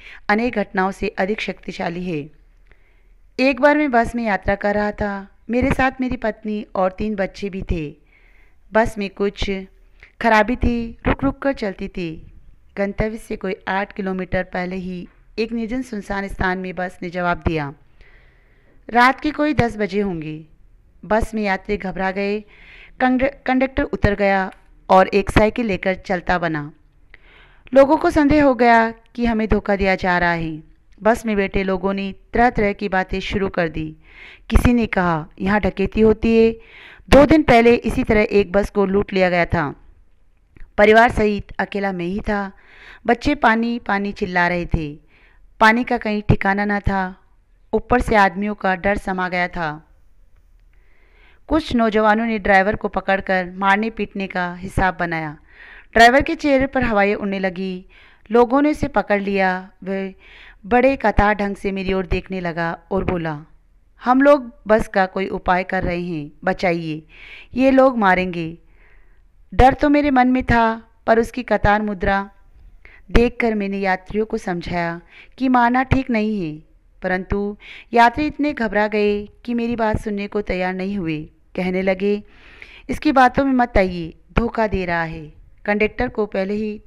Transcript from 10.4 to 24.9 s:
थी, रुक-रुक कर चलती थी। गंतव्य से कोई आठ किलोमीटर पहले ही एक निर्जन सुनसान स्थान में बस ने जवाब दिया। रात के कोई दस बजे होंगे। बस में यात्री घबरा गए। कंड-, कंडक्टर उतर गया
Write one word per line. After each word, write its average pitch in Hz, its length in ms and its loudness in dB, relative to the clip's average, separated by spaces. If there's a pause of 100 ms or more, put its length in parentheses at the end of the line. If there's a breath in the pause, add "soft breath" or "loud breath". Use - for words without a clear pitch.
थी, 233 500 -4
रुक-रुक - 360 -2
कर 277 100 0
चलती 196 360 -8
थी। 165 440 -10 (440)
गंतव्य 202 400 -4
से 202 200 -12
कोई 190 200 -6 (120)
आठ 190 240 -4
किलोमीटर 185 500 -4
पहले 180 340 -8
ही 185 320 -10 (300)
एक 226 140 -4
निर्जन 233 300 -6
सुनसान 202 460 -8
स्थान 185 300 -2
में 185 160 -8
बस 180 280 -8
ने 180 80 -8
जवाब 175 360 -2
दिया। 151 280 -4 (1160 soft breath)
रात 247 300 4
के 302 100 -2
कोई 294 240 -2
दस 226 220 -2
बजे 202 240 -2
होंगे। 160 460 -6 (580)
बस 214 300 -2
में 214 80 -4
यात्री 196 340 -4
घबरा 190 340 -4
गए। 202 300 -4 (600 loud breath)
कंड-, 254 300 2 (160)
कंडक्टर 262 360 0
उतर 202 320 0
गया 196 380 0 (380)